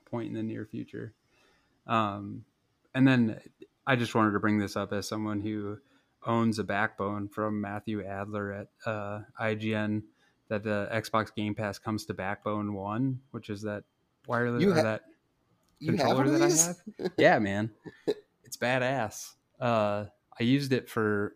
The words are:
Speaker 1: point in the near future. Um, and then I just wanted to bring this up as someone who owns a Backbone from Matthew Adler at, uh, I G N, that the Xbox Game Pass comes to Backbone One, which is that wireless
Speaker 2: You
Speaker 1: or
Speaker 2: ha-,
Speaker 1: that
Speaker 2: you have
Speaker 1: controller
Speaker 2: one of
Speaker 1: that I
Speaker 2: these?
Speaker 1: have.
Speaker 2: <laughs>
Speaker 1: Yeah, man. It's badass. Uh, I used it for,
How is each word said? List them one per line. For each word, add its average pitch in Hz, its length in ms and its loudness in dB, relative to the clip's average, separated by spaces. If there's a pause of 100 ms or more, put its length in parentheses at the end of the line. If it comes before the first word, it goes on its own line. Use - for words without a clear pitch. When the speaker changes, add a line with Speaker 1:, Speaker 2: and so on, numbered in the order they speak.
Speaker 1:
point 117 220 -6
in 113 60 -8
the 110 100 -4
near 110 220 -6
future. 113 480 -12 (760)
Um, 104 580 -2 (480)
and 131 140 6
then 120 340 4 (460)
I 135 80 6
just 120 200 0
wanted 107 160 6
to 101 80 2
bring 107 200 4
this 98 160 -2
up 101 180 -2
as 98 140 -4
someone 107 340 -4
who 104 380 -6 (460)
owns 113 340 2
a 101 40 -2
Backbone 101 640 -2
from 107 320 -4
Matthew 104 440 -6
Adler 101 460 -6
at, 101 160 -10 (180)
uh, 107 360 -6 (160)
I 110 180 -2
G 110 180 -2
N, 107 300 0 (460)
that 107 140 -2
the 104 280 -2
Xbox 110 420 -2
Game 107 220 -2
Pass 104 240 -6
comes 107 280 -4
to 101 60 -6
Backbone 104 600 -4
One, 113 480 -4 (100)
which 110 180 -12
is 101 140 -6
that 104 220 -6 (420)
wireless 120 380 2
Speaker 2:
You 196 80 6
Speaker 1:
or 160 60 6
Speaker 2:
ha-, - 20 4
Speaker 1:
that 110 220 0 (760)
Speaker 2:
you 156 160 0
have 143 160 4
Speaker 1:
controller 131 120 4
Speaker 2:
one - 60 4
of - 40 4
Speaker 1:
that 330 80 4
I 339 80 6
Speaker 2:
these? 311 180 4
Speaker 1:
have. 175 140 -8 (180)
Speaker 2:
<laughs> - 180 -4
Speaker 1:
Yeah, 151 220 8
man. 104 360 0 (680)
It's - 140 -16
badass. 127 800 -2 (240)
Uh, 107 480 2 (320)
I 120 40 2
used 131 300 4
it - 160 -2
for, 104 460 0